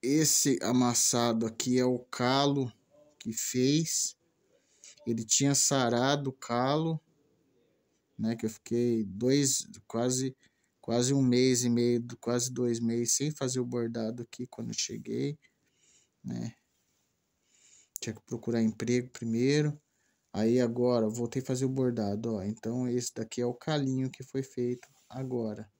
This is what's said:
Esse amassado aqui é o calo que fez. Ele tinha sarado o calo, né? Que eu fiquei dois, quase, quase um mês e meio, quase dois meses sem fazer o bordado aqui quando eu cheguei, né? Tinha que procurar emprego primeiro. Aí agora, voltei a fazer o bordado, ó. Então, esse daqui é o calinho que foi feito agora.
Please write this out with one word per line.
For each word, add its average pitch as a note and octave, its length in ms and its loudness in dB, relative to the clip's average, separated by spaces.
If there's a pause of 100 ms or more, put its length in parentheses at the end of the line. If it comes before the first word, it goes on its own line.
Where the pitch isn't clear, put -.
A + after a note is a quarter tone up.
Esse C#3+ 600 2
amassado A#2+ 840 2
aqui B2 320 0
é B2+ 60 4
o B2+ 140 2
calo C3+ 760 2 (460)
que A2+ 140 -8
fez. C#3 840 0 (880)
Ele A#2 180 -2
tinha C#3 300 2
sarado C3+ 760 2
o - 20 -10
calo, D3 680 -2 (1200)
né? A2+ 180 -2
Que A2+ 100 -6
eu A2 40 -2
fiquei A#2+ 540 0
dois, B2+ 600 2 (220)
quase, B2+ 480 -2 (440)
quase B2 340 2
um C#3 80 4
mês B2 420 4
e A#2+ 60 2
meio, A#2+ 360 2 (140)
quase B2 320 -2
dois B2 260 0
meses A#2 380 0
sem D3 160 -2
fazer C3 260 -4
o A#2+ 80 -2
bordado A#2 560 -4
aqui B2+ 240 -12
quando A#2 220 -10
eu A2 100 -6
cheguei, A#2 600 -6 (840)
né? A#2+ 320 -8 (1400)
Tinha A2 160 -8
que - 80 -20
procurar A#2 400 -2
emprego A#2 460 0
primeiro. C3+ 720 0 (560)
Aí A2+ 240 4
agora, A#2+ 480 2
voltei A#2 320 -4
a C3 60 -8
fazer C3 180 -2
o C3 40 0
bordado, A2+ 680 -2
ó. G2 80 -4
Então, A#2 460 -4
esse A#2+ 260 -4
daqui A2+ 260 -6
é A#2+ 60 0
o B2 80 -2
calinho C3 560 -2
que - 140 -16
foi C#3 180 -6
feito B2 440 -4 (220)
agora. A#2+ 720 -6